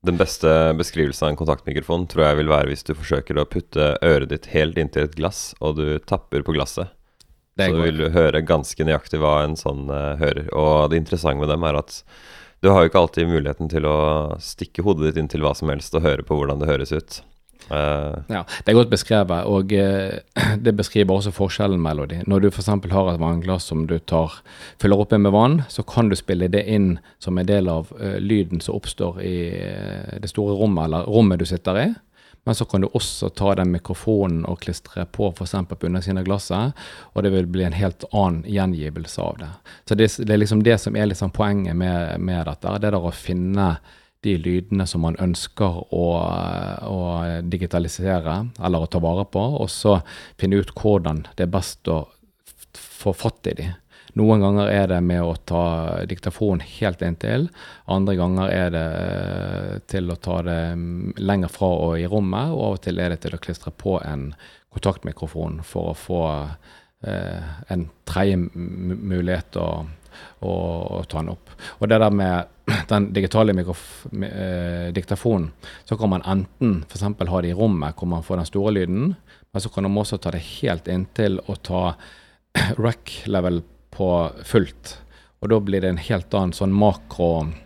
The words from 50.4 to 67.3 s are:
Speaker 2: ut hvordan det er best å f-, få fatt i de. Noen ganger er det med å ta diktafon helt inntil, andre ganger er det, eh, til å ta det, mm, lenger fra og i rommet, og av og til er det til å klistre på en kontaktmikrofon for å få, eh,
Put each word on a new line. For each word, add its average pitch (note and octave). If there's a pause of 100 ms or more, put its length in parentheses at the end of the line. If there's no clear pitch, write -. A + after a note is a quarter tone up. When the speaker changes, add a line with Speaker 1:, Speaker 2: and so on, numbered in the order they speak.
Speaker 2:
ut -
hvordan E2+ (100)
det F#2
er F2
best -
å D#2+ (420)
f-, -
få -
fatt -
i -
de. E2 (460)
Noen G#2+
ganger G2+
er G2+
det F2+
med F2
å E2+ (100)
ta E2+ (420)
diktafon F#2
helt F#2
inntil, A2 (380)
andre F#2+
ganger F#2
er F2+
det, E2 (120)
eh, -
til F2+
å E2+
ta F2
det, E2+ (180)
mm, F2
lenger F#2+
fra -
og E2
i F2
rommet, G#2
og D#3+
av G2+
og F#2
til F2+
er F2+
det E2
til E2+
å -
klistre -
på F#2
en C#2+ (400)
kontaktmikrofon D#2+
for E2+
å -
få, F2 (800)
eh, F2+ (260)